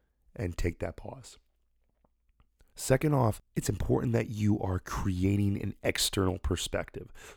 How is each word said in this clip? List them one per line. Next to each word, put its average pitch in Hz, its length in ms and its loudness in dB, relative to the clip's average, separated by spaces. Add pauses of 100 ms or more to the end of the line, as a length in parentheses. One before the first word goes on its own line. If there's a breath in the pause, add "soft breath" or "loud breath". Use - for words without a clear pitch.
(360)
and 85 220 -4
take - 220 -2
that 87 180 -6
pause. - 400 -16 (1400)
Second 147 380 2
off, 123 280 2 (140)
it's - 140 -2
important 117 420 0
that 117 200 0
you 107 280 2
are 92 200 -2
creating 98 840 0
an 101 200 -6
external - 580 0
perspective. - 680 -4 (280 loud breath)